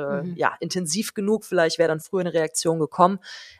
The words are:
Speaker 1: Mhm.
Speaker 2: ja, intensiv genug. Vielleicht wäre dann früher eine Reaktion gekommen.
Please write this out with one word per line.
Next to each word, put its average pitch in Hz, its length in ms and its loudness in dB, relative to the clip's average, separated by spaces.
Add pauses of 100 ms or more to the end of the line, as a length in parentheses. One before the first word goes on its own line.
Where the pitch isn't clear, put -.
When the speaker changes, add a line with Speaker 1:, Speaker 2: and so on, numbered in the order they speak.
(220)
Speaker 1:
Mhm. 175 140 -6
Speaker 2:
ja, 151 240 0
intensiv 180 540 -4
genug. 214 300 0
Vielleicht 165 340 2
wäre 165 100 4
dann 160 120 0
früher 185 220 -4
eine 170 100 -4
Reaktion 165 480 0
gekommen. 185 380 4 (420)